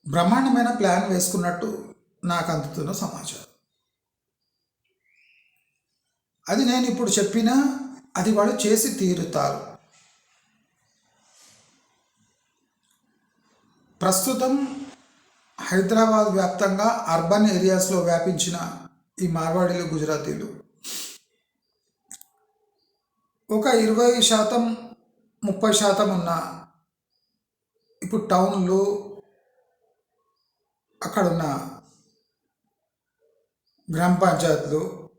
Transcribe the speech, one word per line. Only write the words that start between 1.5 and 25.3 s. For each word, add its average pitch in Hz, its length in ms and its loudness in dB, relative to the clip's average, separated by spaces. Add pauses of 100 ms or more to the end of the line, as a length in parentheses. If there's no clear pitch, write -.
నాకు 170 280 -2
అందుతున్న 156 400 -6
సమాచారం. - 540 -10 (3000)
అది 233 160 0
నేను 247 220 2
ఇప్పుడు 233 240 -2
చెప్పినా 226 680 0 (360)
అది 196 160 0
వాళ్ళు 208 340 2
చేసి 220 280 2
తీరుతారు. 160 800 -2 (4000)
ప్రస్తుతం 262 840 0 (760)
హైదరాబాద్ 214 680 4
వ్యాప్తంగా 190 560 0
అర్బన్ 202 680 2
ఏరియాస్లో 185 500 2
వ్యాపించిన 170 880 -2 (340)
ఈ 180 40 -2
మార్వాడీలు, 170 580 0
గుజరాతీలు 151 760 -4 (3000)
ఒక 214 160 0
ఇరవై 226 560 4
శాతం, 226 680 0 (540)